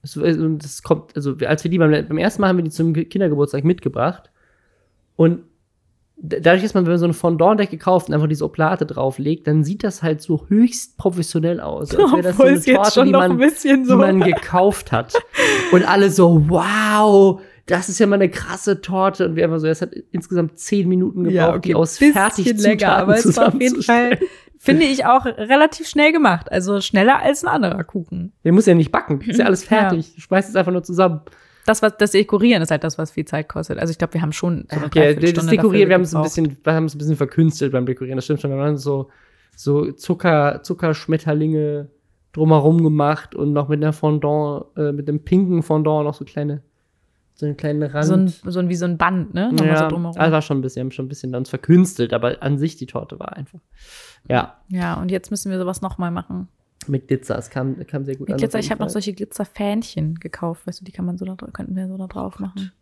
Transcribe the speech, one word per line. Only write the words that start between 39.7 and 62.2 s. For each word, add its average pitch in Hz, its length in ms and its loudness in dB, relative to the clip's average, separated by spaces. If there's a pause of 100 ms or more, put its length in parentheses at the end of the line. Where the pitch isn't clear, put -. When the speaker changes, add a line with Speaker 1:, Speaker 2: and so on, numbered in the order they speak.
Speaker 1:
Zucker, 151 720 -2
Zuckerschmetterlinge 156 1300 -4 (440)
drumherum 156 500 4
gemacht 151 520 0
und 147 200 -4
noch 143 140 -2
mit 151 140 -2
einer 151 120 -2
Fondant, 151 720 -2 (120)
äh, 147 160 -2
mit 143 160 -6
einem 151 160 -4
pinken 180 380 0
Fondant 151 420 0
noch 147 100 -4
so 131 120 -16
kleine, 147 360 -6 (720)
so 151 120 -8
einen 147 100 -6
kleinen 151 260 -4
Rand. 147 220 -4
Speaker 2:
So 185 100 2
ein, 190 140 2
so 180 320 -8
ein, 180 80 -2
wie 180 80 -4
so 170 80 -6
ein 175 140 -4
Band, 175 340 -2
ne? 202 180 -2
Nochmal 156 180 2
Speaker 1:
Ja, 156 160 4
Speaker 2:
so 156 40 -2
drumherum. 170 300 -6
Speaker 1:
also 160 140 2
war 151 100 0
schon 143 160 -4
ein - 20 -2
bisschen, 131 200 -8
wir 127 40 -6
haben 131 60 -6
schon 131 160 -10
ein - 20 -14
bisschen 131 240 -10
dann 127 140 -6
verkünstelt, 165 640 2
aber 117 300 -2
an 143 160 -2
sich 156 180 -4
die - 100 -12
Torte - 320 -12
war - 180 -14
einfach. 151 240 -18 (680)
Ja. - 300 -2 (100)
Speaker 2:
Ja, 175 320 -6
und 185 100 -6
jetzt 185 200 -6
müssen 202 200 -8
wir 185 80 -6
sowas 185 220 -6
nochmal 180 300 -8
machen. 180 380 -10 (380)
Speaker 1:
Mit 135 220 -6
Glitzer, 131 300 -4
es 117 100 -12
kam, 131 380 -6
kam 139 180 -10
sehr 135 100 -10
gut 139 140 -12
Speaker 2:
Mit - 60 -6
Speaker 1:
an, - 40 -4
Speaker 2:
Glitzer, 220 200 -4
Speaker 1:
auf 208 40 -4
jeden - 40 -8
Speaker 2:
ich - 40 -8
hab 214 80 -6
noch 214 100 -6
Speaker 1:
Fall. 175 40 -8
Speaker 2:
solche 202 220 -6
Glitzerfähnchen 202 1000 -6
gekauft, 165 500 -12
weißt 180 160 -14
du, - 20 -20
die 185 80 -20
kann 180 140 -10
man 180 100 -6
so 185 80 -10
da 185 100 -10
dra-, - 160 -18
könnten - 260 -12
wir 185 120 -8
so 190 80 -12
da 190 120 -10
drauf 190 320 -10